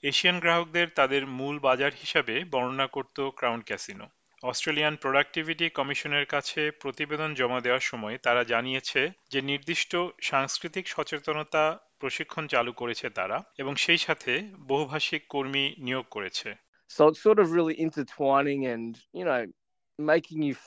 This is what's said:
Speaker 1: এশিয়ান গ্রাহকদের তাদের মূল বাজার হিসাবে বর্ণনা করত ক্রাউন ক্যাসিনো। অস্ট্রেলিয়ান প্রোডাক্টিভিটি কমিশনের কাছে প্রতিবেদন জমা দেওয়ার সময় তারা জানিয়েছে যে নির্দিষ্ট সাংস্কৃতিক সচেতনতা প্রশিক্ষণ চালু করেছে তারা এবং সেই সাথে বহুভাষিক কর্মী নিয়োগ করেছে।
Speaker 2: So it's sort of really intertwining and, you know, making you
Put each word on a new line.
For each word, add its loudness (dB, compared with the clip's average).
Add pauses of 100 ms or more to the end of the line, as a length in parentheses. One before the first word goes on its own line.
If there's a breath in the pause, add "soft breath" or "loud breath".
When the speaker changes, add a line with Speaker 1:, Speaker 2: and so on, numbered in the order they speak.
Speaker 1:
এশিয়ান 2
গ্রাহকদের 2
তাদের 2
মূল -4
বাজার 2 (100)
হিসাবে 0
বর্ণনা 0
করত -6
ক্রাউন -2
ক্যাসিনো। -10 (360)
অস্ট্রেলিয়ান 0
প্রোডাক্টিভিটি 0
কমিশনের -2
কাছে -2
প্রতিবেদন -6
জমা 0
দেওয়ার 2
সময় -4
তারা 4
জানিয়েছে 0 (200)
যে 0
নির্দিষ্ট -2 (240)
সাংস্কৃতিক -2
সচেতনতা -2 (200)
প্রশিক্ষণ -6
চালু 2
করেছে -6
তারা -4 (140)
এবং -4
সেই 4
সাথে 0 (260)
বহুভাষিক 0
কর্মী -2
নিয়োগ -4
করেছে। -8 (340)
Speaker 2:
So 2
it's 2
sort 8
of 8
really 2
intertwining 2 (120)
and, -6 (220)
you -6
know, 2 (580)
making 2
you 0 (120)